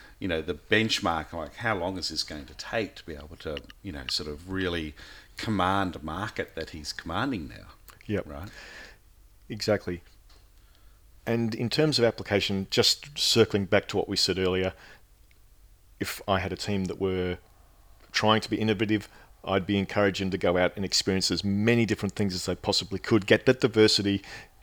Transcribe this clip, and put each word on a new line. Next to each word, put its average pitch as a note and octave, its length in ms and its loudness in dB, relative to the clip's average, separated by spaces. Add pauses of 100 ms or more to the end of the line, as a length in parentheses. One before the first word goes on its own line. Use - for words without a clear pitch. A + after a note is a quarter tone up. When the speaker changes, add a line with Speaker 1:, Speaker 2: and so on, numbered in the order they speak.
(200)
Speaker 1:
you G2 80 -4
know, D#2+ 120 -2
the D#2 140 -4
benchmark, G2+ 800 0
like, D#2 240 -8
how A2+ 200 -2
long F#2 220 -4
is E2 120 -6
this D#2 120 -4
going D2+ 220 -8
to D2 100 -18
take - 420 -6
to - 80 -20
be D#2+ 100 -12
able D2+ 260 -16
to, D#2 160 -8 (260)
you G2+ 80 -10
know, C#2+ 180 -10
sort - 200 -6
of D2+ 200 -12
really F2 460 -2 (420)
command F#2+ 600 0
a C#2+ 80 -12
market F2+ 500 -6
that D#2+ 160 -8
he's D#2 220 -10
commanding F#2 560 -4
now? G1+ 180 -16 (400)
Speaker 2:
Yep. G2+ 180 -2
Speaker 1:
Right? D2+ 260 -12 (960)
Speaker 2:
Exactly. G2+ 540 -2 (1200)
And A#2 280 0
in A#2+ 140 -4
terms D3+ 300 2
of A#2 60 6
application, G2 640 0
just - 480 2
circling G#2 460 4
back G2 240 4
to - 80 -4
what F2+ 120 0
we G2 80 -2
said F2+ 220 0
earlier, F#2 340 2 (1300)
if - 280 -6
I G2 120 4
had F2+ 120 -4
a F2 40 -4
team G2 300 -2
that - 140 -6
were F#2 380 0 (760)
trying A2 280 4
to - 100 -10
be A2 80 2
innovative, G#2+ 500 0 (360)
I'd F#2+ 220 0
be G2+ 120 2
encouraging G2 480 0
them F#2 60 -2
to F#2+ 60 -2
go F2+ 180 2
out F2+ 200 4
and G2+ 80 -4
experience - 460 0
as F2 140 0
many G#2+ 420 4
different G2+ 280 -2
things G2 200 -2
as F2+ 120 -6
they F2+ 80 -2
possibly F#2+ 440 -2
could, G#2 280 2
get - 200 6
that C3 140 4
diversity, G#2+ 640 4 (400)